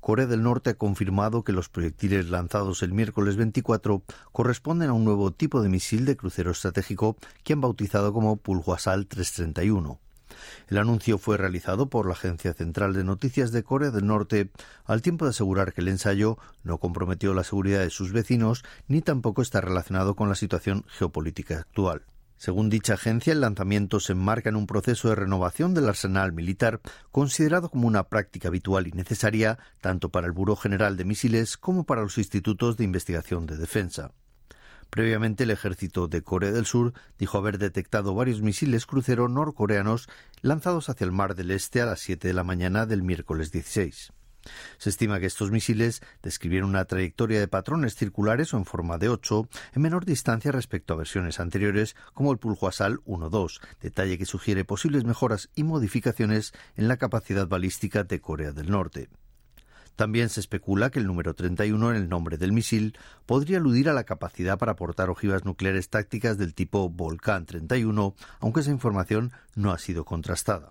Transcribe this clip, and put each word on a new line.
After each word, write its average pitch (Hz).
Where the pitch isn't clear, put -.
Corea 110
del 117
Norte 120
ha 107
confirmado 104
que 107
los 92
proyectiles 87
lanzados 90
el 92
miércoles 101
veinticuatro 107
corresponden 147
a 123
un 113
nuevo 101
tipo 147
de 104
misil 110
de 139
crucero 90
estratégico 98
que -
han 151
bautizado 104
como 107
Pulhuasal 92
tres -
treinta 82
y 101
uno. 82
El 98
anuncio 110
fue 107
realizado 95
por 110
la 90
Agencia 87
Central 92
de 95
Noticias 117
de 117
Corea 139
del 101
Norte, 104
al 113
tiempo 170
de 127
asegurar 95
que 90
el 90
ensayo 101
no 85
comprometió 90
la 92
seguridad 98
de 90
sus 95
vecinos 117
ni 151
tampoco 127
está 101
relacionado 92
con 104
la 95
situación 98
geopolítica 80
actual. 85
Según 104
dicha 107
agencia, 117
el 151
lanzamiento 101
se -
enmarca 104
en 107
un 107
proceso 113
de 107
renovación 98
del 143
arsenal 95
militar, 95
considerado 156
como 120
una 104
práctica 101
habitual 92
y 85
necesaria 110
tanto 92
para 87
el 87
Buró 98
General 98
de 90
Misiles 110
como 185
para 120
los 104
institutos 107
de 120
investigación 87
de 78
defensa. 82
Previamente, 113
el 113
ejército 92
de 80
Corea 92
del 113
Sur 120
dijo 101
haber 101
detectado 98
varios 117
misiles 113
crucero 123
norcoreanos 113
lanzados 156
hacia 120
el 92
Mar 98
del 90
Este 95
a -
las 104
siete 90
de 90
la 90
mañana 92
del 107
miércoles 80
dieciséis. -
Se -
estima 104
que 92
estos 98
misiles 113
describieron 92
una 95
trayectoria 95
de 101
patrones 120
circulares 107
o -
en 98
forma 85
de 98
ocho, 110
en 135
menor 170
distancia 123
respecto 117
a -
versiones 82
anteriores, 101
como 139
el 120
Pulhuasal 104
uno 82
dos, 92
detalle 92
que 90
sugiere 98
posibles 139
mejoras 113
y 151
modificaciones 113
en 107
la 123
capacidad 98
balística 95
de 90
Corea 76
del 76
Norte. 90
También 113
se -
especula 98
que 127
el 104
número 87
treinta 90
y 107
uno 110
en 113
el 92
nombre 82
del 92
misil 110
podría 147
aludir 139
a -
la 127
capacidad 92
para 110
portar 90
ojivas 95
nucleares 95
tácticas 110
del 87
tipo 95
Volcán 85
treinta 82
y 120
uno, 104
aunque 117
esa 143
información 113
no 101
ha 87
sido 82
contrastada. 87